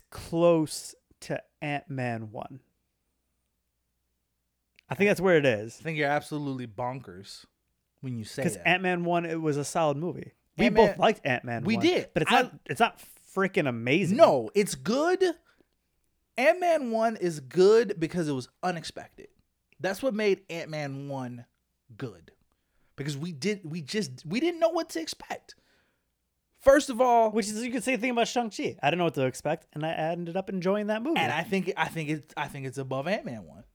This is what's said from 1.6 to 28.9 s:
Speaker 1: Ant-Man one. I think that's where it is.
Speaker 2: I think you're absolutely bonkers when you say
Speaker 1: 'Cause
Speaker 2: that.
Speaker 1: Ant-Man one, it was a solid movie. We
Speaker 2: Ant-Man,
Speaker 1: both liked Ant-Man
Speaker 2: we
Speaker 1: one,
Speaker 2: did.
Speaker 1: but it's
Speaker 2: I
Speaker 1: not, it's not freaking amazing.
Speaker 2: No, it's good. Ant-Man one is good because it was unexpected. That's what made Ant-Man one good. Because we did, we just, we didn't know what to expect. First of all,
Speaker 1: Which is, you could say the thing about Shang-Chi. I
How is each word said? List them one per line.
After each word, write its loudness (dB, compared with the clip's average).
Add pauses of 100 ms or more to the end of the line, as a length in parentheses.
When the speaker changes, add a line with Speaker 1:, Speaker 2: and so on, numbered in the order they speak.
Speaker 1:
Ant-Man -4
one. -14 (2250)
I -4
think 4
that's 4
where 8
it 6
is. 2
Speaker 2:
I -20
think -4
you're 2
absolutely -2
bonkers -10 (560)
when -6
you -6
say -8
Speaker 1:
'Cause 0
Speaker 2:
that. -4
Speaker 1:
Ant-Man 0
one, 0
it -4
was 0
a -4
solid 0
movie. -8 (260)
We 4
Speaker 2:
Ant-Man, 8
Speaker 1:
both 0
liked 2
Ant-Man -2
Speaker 2:
we 2
Speaker 1:
one, 2
Speaker 2:
did. 2
Speaker 1:
but 0
it's 2
Speaker 2:
I 6
Speaker 1:
not, -8
it's -6
not 2 (360)
freaking 0
amazing. 2
Speaker 2:
No, 0
it's 0
good. -2 (1160)
Ant-Man 2
one 0
is -4
good 4
because -2
it 0
was -4 (160)
unexpected. -8 (520)
That's -2
what 0
made 2
Ant-Man -6
one -8 (520)
good. -12 (640)
Because -6
we -6
did, -4
we -6
just, -6
we -4
didn't -2
know 4
what -2
to -6
expect. -12 (1040)
First 6
of -2
all, 6
Speaker 1:
Which 0
is, -6
you -6
could -4
say 2
the -4
thing 0
about 2
Shang-Chi. -4
I 2